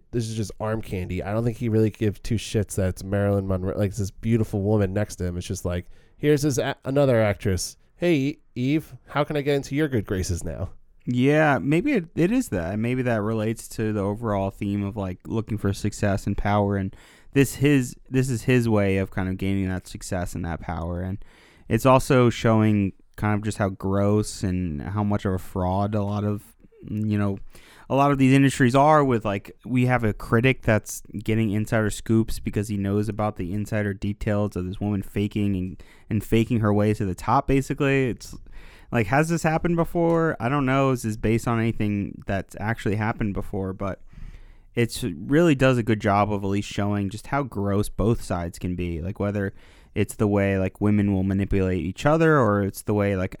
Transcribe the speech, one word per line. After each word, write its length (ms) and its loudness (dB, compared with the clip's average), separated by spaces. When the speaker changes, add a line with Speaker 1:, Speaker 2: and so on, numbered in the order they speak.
Speaker 1:
this 180 -2
is 80 -8
just 220 -4
arm 240 -4
candy. 400 -4
I 100 -6
don't 120 0
think 140 -2
he 100 -4
really 220 4
gives 300 -2
two 140 -2
shits 400 -2
that 140 0
it's 160 -6
Marilyn 420 0
Monroe, 320 -2
like, 160 0
this 160 -4
beautiful 520 0
woman 300 2
next 240 -4
to 80 -6
him. 120 -4
It's 100 -6
just 180 -6
like, 220 -4
here's 260 2
this 160 0
a-, 260 -2
another 360 2
actress. 560 -2
"Hey, 420 0
Eve, 400 -2
how 160 -2
can 140 -4
I 60 0
get 120 0
into 220 -2
your 100 2
good 180 0
graces 380 -2
now?" 280 -6
Speaker 2:
Yeah, 540 4
maybe 320 0
it, 140 0
it 160 2
is 160 0
that. 300 -4
Maybe 240 0
that 200 0
relates 460 -2
to 240 -2
the 80 -2
overall 500 -2
theme 320 -2
of, 140 -6
like, 300 -6
looking 320 -4
for 140 0
success 540 -2
and 100 -2
power, 400 2
and 180 -4
this 220 4
his, 380 2
this 200 0
is 120 -2
his 260 4
way 280 2
of 140 -2
kind 180 -4
of 80 -4
gaining 320 -2
that 180 -6
success 480 -8
and 100 -8
that 160 -6
power. 420 -6
And 160 -6
it's 180 0
also 440 6
showing 640 2
kind 180 -2
of 80 -2
just 160 -4
how 100 0
gross 760 0
and 400 -4
how 220 -4
much 200 -2
of 100 0
a 40 -2
fraud 560 -2
a 80 -2
lot 220 -4
of, 180 -4
you 300 0
know, 200 -2
a 40 2
lot 180 4
of 60 2
these 140 6
industries 420 4
are 300 6
with, 220 0
like, 280 -4
we 180 2
have 200 2
a 100 2
critic 480 2
that's 400 0
getting 280 0
insider 400 0
scoops 480 0
because 300 -4
he 100 -4
knows 320 0
about 260 -4
the 160 -6
insider 400 -4
details 640 -4
of 80 -4
this 160 -8
woman 220 -2
faking 520 -2
and, 280 -6
and 160 -2
faking 360 2
her 120 4
way 220 4
to 100 -4
the 100 -4
top, 320 0
basically. 640 0
It's 260 -8
like, 180 2
has 200 2
this 140 -2
happened 340 0
before? 640 2
I 80 -2
don't 180 0
know. 260 4
Is 100 -2
this 140 -2
based 300 0
on 120 0
anything 680 -2
that's 320 -4
actually 380 -2
happened 380 -2
before? 400 -6
But 260 -6
it's 300 0
really 500 4
does 220 4
a 60 2
good 180 2
job 320 4
of 100 -2
at 60 -2
least 240 -2
showing 380 -2
just 180 -12
how 140 -2
gross 480 -2
both 320 0
sides 360 -6
can 180 -4
be. 260 -4
Like, 180 -6
whether 320 -2
it's 220 -2
the 100 2
way, 320 2
like, 220 -2
women 340 4
will 80 2
manipulate 580 0
each 240 -4
other, 360 4
or 240 4
it's 180 -4
the 120 -2
way, 200 2
like, 260 -2